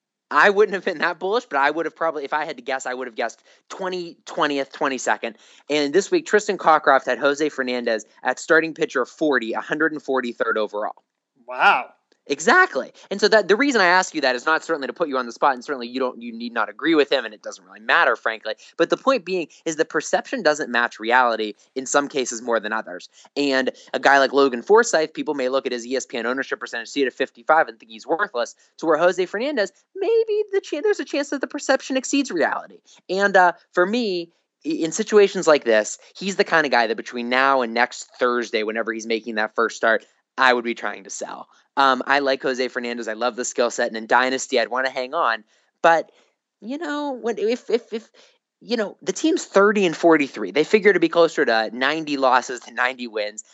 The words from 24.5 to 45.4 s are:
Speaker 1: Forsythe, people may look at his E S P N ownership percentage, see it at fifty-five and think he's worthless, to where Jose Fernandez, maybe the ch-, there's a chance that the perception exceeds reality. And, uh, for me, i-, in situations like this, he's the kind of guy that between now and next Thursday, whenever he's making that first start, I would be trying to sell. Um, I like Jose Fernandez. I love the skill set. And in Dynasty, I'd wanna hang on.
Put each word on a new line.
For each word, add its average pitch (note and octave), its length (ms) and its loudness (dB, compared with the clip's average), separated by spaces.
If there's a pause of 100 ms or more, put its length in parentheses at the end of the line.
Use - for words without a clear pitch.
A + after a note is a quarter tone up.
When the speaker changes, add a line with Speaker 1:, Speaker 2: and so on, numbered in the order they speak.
Speaker 1:
Forsythe, F#3 540 2
people C#3+ 180 -6
may C3+ 160 -4
look C3 160 -2
at B2+ 80 -4
his A#2 140 -6
E B2+ 100 -4
S B2 80 -4
P - 140 -10
N A2+ 80 -4
ownership C3 340 -4
percentage, A#2 280 -10
see - 120 -4
it C3 60 4
at A#2+ 80 -4
fifty-five C3+ 520 0
and A2+ 140 -14
think A2+ 100 -20
he's A2 160 -18
worthless, C3 480 -4 (220)
to - 80 -10
where D#3 140 2
Jose F3+ 260 2
Fernandez, G#3+ 480 -4 (240)
maybe G#4+ 560 0
the G4 80 0
ch-, D#4 220 -6
there's G#4 180 0
a C#4 60 -8
chance C#4+ 240 -4
that C#4 100 -4
the - 60 -2
perception C4+ 500 -2
exceeds C4 340 -2
reality. A2+ 500 -2 (280)
And, G3 300 2
uh, F3+ 140 6 (200)
for F3+ 140 2
me, G3 440 -4 (360)
i-, - 20 -4
in D#3+ 240 -4
situations G3 540 2
like D3 180 6
this, A2 340 2 (160)
he's F#3 220 -6
the G3 80 2
kind D#3+ 220 2
of B2+ 60 -2
guy A#2+ 160 4
that A2 100 -4
between A#2+ 320 -8
now C3 320 4
and A2+ 100 -4
next - 460 -2
Thursday, A#2+ 460 0
whenever A2 280 -4
he's A2+ 140 -10
making A2+ 300 -4
that G#2+ 180 -4
first A2+ 240 -2
start, A2 260 0 (320)
I C3 160 4
would A#2+ 120 0
be A#2 100 -4
trying G2+ 300 -10
to - 60 -20
sell. - 380 -12 (280)
Um, C3 300 2
I C#3 120 4
like C3+ 240 0
Jose B2+ 260 -2
Fernandez. A#2+ 380 -8
I A2 60 -6
love A2+ 240 -4
the B2 80 -6
skill A#2+ 260 0
set. A#2+ 160 -2
And A2+ 100 -8
in A2 120 -10
Dynasty, B2+ 500 2
I'd A2+ 80 2
wanna B2+ 240 -4
hang C3 240 -6
on. A#2 300 -2 (360)